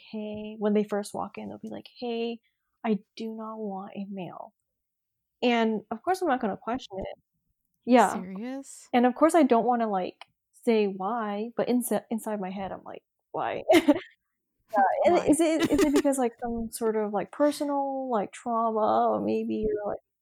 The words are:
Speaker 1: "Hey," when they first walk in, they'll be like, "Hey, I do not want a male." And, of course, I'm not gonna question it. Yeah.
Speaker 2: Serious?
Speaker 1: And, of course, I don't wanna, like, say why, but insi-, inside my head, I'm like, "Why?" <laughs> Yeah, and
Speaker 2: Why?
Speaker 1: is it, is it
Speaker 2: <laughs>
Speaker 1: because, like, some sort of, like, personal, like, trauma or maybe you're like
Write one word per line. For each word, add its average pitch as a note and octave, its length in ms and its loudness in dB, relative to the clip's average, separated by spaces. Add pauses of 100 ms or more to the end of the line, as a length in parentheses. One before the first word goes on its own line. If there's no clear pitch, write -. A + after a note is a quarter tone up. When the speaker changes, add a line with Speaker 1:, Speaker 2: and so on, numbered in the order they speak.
(120)
Speaker 1:
"Hey," G#3+ 480 -10
when G#3 140 0
they G#3 120 4
first G#3 280 -4
walk G3 240 -8
in, G#3+ 120 -12
they'll G#3 100 -14
be A3 100 -14
like, G#3 200 -14 (100)
"Hey, A#3 420 -6 (440)
I G#3+ 140 0 (180)
do A3 180 -8
not A3 240 -12
want G3 360 -8
a G3 160 -10
male." - 420 -12 (880)
And, A3+ 480 2
of A3 120 -10
course, F#4 180 0
I'm F4+ 80 0
not B3+ 120 0
gonna G3+ 160 -2
question A3 420 -8
it. - 200 -10 (640)
Yeah. A3 400 6
Speaker 2:
Serious? A#3+ 680 -12
Speaker 1:
And, B3 140 6
of B3 80 0
course, D#4+ 200 4
I D#4+ 80 8
don't A#3 220 4
wanna, A#3 240 0
like, F#3 380 -4 (380)
say G#3+ 220 4
why, G#3 680 -4
but - 120 0
insi-, A#3 420 0
inside G#3+ 300 -4
my F#3 100 -6
head, F#3+ 220 -8
I'm - 120 -14
like, - 180 -16 (280)
"Why?" A#2 400 -4
<laughs> D#4+ 320 4 (720)
Yeah, G3+ 100 4 (220)
and F4 120 6
Speaker 2:
Why? - 120 2
Speaker 1:
is D4 120 6
it, E4 280 2
is D4 140 4
it D4 100 2
Speaker 2:
<laughs> - 0 -
Speaker 1:
because, C#4 260 2
like, A#3+ 220 0
some A#3 300 -6
sort A3 240 -2
of, G#3 180 -2
like, F#3+ 180 -2
personal, C#4 800 -2
like, G#3 220 -2
trauma A3+ 800 2
or G#3+ 120 0
maybe A3 360 -2
you're G#4+ 300 -2
like - 120 -6 (220)